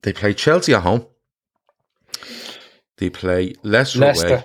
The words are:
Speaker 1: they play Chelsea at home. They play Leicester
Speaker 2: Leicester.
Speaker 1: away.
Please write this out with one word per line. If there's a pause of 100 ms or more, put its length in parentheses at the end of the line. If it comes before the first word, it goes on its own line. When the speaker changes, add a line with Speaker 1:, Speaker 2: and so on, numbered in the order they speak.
Speaker 1:
they
play
Chelsea
at
home. (1900)
They
play
Leicester
Speaker 2:
Leicester.
Speaker 1:
away.